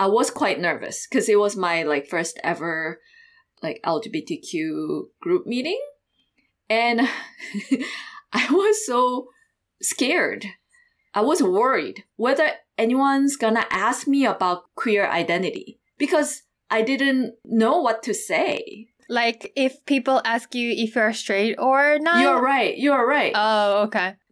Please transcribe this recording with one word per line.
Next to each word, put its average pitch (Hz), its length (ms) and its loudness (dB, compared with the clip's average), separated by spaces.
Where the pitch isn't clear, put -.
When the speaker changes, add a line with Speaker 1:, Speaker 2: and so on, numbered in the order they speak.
Speaker 1:
I 196 60 4
was 226 240 4
quite 196 280 0
nervous - 480 -4
'cause - 220 0
it 208 100 6
was 202 160 2
my, 170 280 0
like, 147 260 -2
first 170 340 -4
ever, 160 600 -4
like, 147 220 -8
L 160 160 0
G - 80 -10
B 156 140 -6
T 151 160 -8
Q 156 720 -6
group 180 260 -2
meeting. 277 340 -4
And 233 320 2
<laughs> - 1300 -6
I 247 180 -2
was 403 360 2
so 247 420 0
scared. 269 680 -2
I 202 60 0
was 302 220 2
worried 202 640 0
whether 277 360 2
anyone's 277 580 2
gonna 226 340 2
ask 220 360 -2
me 277 180 2
about 185 400 0
queer 202 320 0
identity 170 720 -2
because 294 440 0
I 220 120 2
didn't 262 520 0
know 226 360 4
what 233 240 0
to 208 100 -2
say. - 760 -4
Speaker 2:
Like, 233 480 -2
if 262 280 -2
people 262 400 2
ask 233 300 -2
you 240 160 -2
if 220 240 -2
you're 226 180 2
straight 220 460 0
or 277 400 4
not? 339 240 2
Speaker 1:
You're 262 180 4
right. 254 380 0
You're 262 280 2
right. 269 280 0
Speaker 2:
Oh, 208 480 2
okay. 202 320 -2